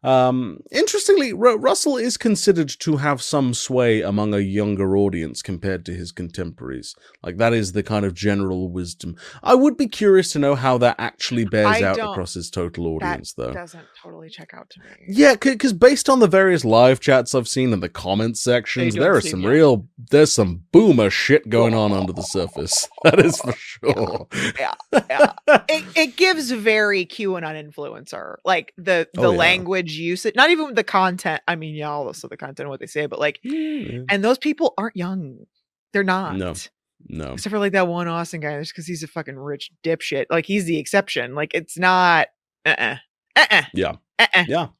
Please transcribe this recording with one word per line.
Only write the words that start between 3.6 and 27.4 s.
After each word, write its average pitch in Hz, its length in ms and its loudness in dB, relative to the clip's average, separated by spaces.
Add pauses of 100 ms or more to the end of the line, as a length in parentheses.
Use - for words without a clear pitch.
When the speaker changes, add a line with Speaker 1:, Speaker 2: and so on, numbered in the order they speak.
Speaker 1:
among 104 320 0
a 101 60 2
younger 98 580 0
audience 85 460 -2
compared 92 420 -8
to 87 80 -10
his 87 180 -12
contemporaries. 82 840 -12 (260)
Like, 87 160 -10
that 117 160 2
is 104 200 -2
the 101 100 -2
kind 104 200 -2
of 92 120 -4
general 92 560 -2
wisdom. 85 440 -10 (280)
I 247 100 4
would 269 240 4
be 269 100 -2
curious 196 440 2
to 156 80 -4
know 143 160 2
how 127 240 0
that 120 180 2
actually 117 480 -4
bears 104 220 0
Speaker 2:
I 107 160 0
Speaker 1:
out 95 140 0
Speaker 2:
don't, - 160 -6
Speaker 1:
across 92 200 -8
his 87 160 -10
total 85 480 -6
Speaker 2:
that 80 80 -6
Speaker 1:
audience, - 280 -8
though. 60 200 -8
Speaker 2:
doesn't 170 320 -16 (160)
totally 165 300 -20
check - 240 -20
out - 160 -20
to - 80 -20
me. - 80 -20 (200)
Speaker 1:
Yeah, 247 360 6
c-, 269 120 2
'cause 240 160 0
based 247 380 6
on 269 100 6
the 226 80 8
various 185 380 4
live 120 340 6
chats 131 360 2
I've 120 120 0
seen 127 240 0
and 92 120 -2
the 92 60 -6
comment 107 500 -4
sections, 120 560 -2
Speaker 2:
They - 60 -4
don't 160 60 4
Speaker 1:
there 185 120 4
is - 60 -4
Speaker 2:
seem 80 80 -6
Speaker 1:
some 92 80 -6
Speaker 2:
young. 101 100 0
Speaker 1:
real, 143 360 4 (220)
there's 147 240 6
some 90 380 0
boomer 143 400 6
shit - 360 0
going 117 280 2
on 107 160 2
under 95 200 -2
the 87 120 -8
surface. - 680 -4
<laughs> - 100 -20
That 196 160 6
is 165 200 4
for 123 140 -6
sure. - 720 -4 (320)
Speaker 2:
Yeah, - 140 -4 (360)
yeah. - 240 4 (140)
Speaker 1:
<laughs> 302 220 4
Speaker 2:
It, 311 140 -2 (120)
it 311 220 0
gives 320 340 0
very 208 540 0
QAnon 160 680 -8